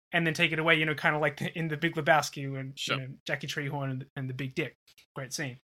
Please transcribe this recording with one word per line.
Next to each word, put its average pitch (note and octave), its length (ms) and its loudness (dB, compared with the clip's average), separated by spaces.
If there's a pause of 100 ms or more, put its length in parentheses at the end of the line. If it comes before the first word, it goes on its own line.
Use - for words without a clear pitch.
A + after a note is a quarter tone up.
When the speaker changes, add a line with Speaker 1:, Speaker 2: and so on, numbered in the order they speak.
(120)
Speaker 1:
and E3+ 140 4
then D#3+ 80 2
take E3+ 180 2
it D#3+ 80 0
away, E3 160 6
you D#3 100 4
know, D3+ 100 2
kinda D3+ 240 2
like C#3+ 180 2
the, - 200 -4
in D#3+ 100 0
The D3+ 100 -2
Big D#3+ 180 0
Lebowski C#3+ 560 2
when, C3+ 240 -8
Speaker 2:
Sure. - 200 -2
Speaker 1:
you C3 60 -2
know, B2+ 60 -10 (180)
Jackie D3+ 220 -4
Treehorn C#3 440 -4
and, C3 140 -6 (100)
and C3 140 -4
the B2+ 40 -6
Big C3 220 -8
Dick. C#3 200 -4 (400)
Great C3+ 180 -10
scene. B2+ 240 -8 (200)